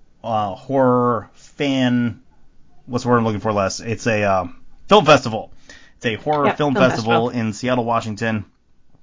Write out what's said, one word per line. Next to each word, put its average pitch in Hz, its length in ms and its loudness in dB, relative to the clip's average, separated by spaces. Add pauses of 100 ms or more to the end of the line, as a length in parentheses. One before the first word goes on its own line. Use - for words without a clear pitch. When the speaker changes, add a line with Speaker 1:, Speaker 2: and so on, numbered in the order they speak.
(240)
Speaker 1:
uh, 107 320 -4
horror 123 800 2
fan. 127 880 -2 (640)
What's 123 160 -6
the 120 80 0
word 120 80 4
I'm 113 40 0
looking 107 160 -2
for, 110 140 -4
Les? 95 280 -2
It's 113 260 -6
a, 107 160 0
uh, 95 240 0 (400)
film 196 180 6
festival. 120 460 2 (460)
It's - 100 -6
a 110 80 -2
horror 147 320 -2
Speaker 2:
Yep, - 100 0
Speaker 1:
film 147 160 0
Speaker 2:
film 127 160 4
Speaker 1:
festival 117 380 0
Speaker 2:
festival. 120 200 -4
Speaker 1:
in 107 60 -4
Seattle, 123 320 -2
Washington. 110 600 -4 (580)